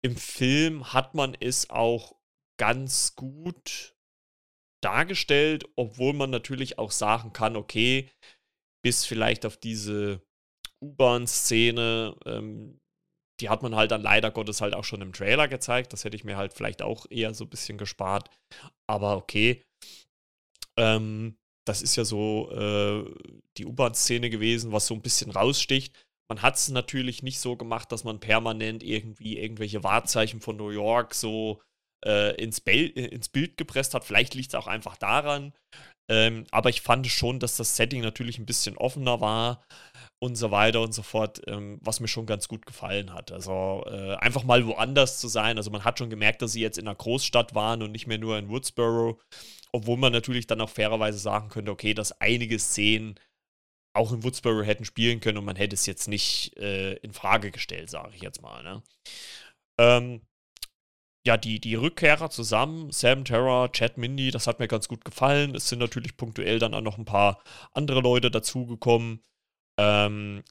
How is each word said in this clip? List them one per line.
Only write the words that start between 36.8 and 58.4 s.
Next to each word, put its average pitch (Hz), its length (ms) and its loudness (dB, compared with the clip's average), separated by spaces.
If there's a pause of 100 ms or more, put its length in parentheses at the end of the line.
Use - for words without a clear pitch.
fand 123 260 2
schon, 120 320 0
dass 120 160 -2
das - 220 -2
Setting 120 240 2
natürlich 117 380 -6
ein 107 60 -10
bisschen - 320 -2
offener 123 440 0
war 113 440 0 (560)
und 123 140 -4
so 113 160 -2
weiter 113 300 6
und 113 120 -2
so 110 80 -6
fort, 107 460 -2
ähm, 104 340 -10
was 110 200 -4
mir 110 80 -4
schon 113 160 -4
ganz 104 240 -4
gut 110 160 -12
gefallen 98 480 -6
hat. - 180 -14
Also, 95 540 -4
äh, 98 300 -6
einfach 120 280 2
mal 123 240 8
woanders 131 520 2
zu 120 100 -6
sein. 110 260 2
Also 104 160 -4
man 104 140 -6
hat 120 120 2
schon 120 120 -6
gemerkt, 104 320 2
dass 113 100 -2
sie 113 100 -4
jetzt 110 160 -2
in 110 100 -8
einer 101 80 -6
Großstadt 135 600 0
waren 110 280 0
und 107 100 -8
nicht 113 140 -10
mehr 110 100 -2
nur 110 200 -2
in 101 120 -6
Woodsboro, 117 720 0 (500)
obwohl 120 240 0
man 127 160 6
natürlich 120 340 0
dann 110 140 0
auch 110 100 -2
fairerweise 107 500 0
sagen 107 280 -2
könnte, 104 240 -8
okay, 107 220 -2
dass 107 260 -4
einige 117 400 2
Szenen 107 580 0 (760)
auch 113 200 2
in 113 100 -6
Woodsboro 117 380 0
hätten 107 240 -2
spielen 113 340 0
können 107 200 -2
und 101 60 -8
man 98 100 -6
hätte 101 180 0
es - 140 -2
jetzt - 200 -6
nicht, - 500 -2
äh, 98 400 -4
in 107 160 -16
Frage 104 360 2
gestellt, - 400 -10
sage 82 260 -12
ich 87 60 -18
jetzt - 220 -14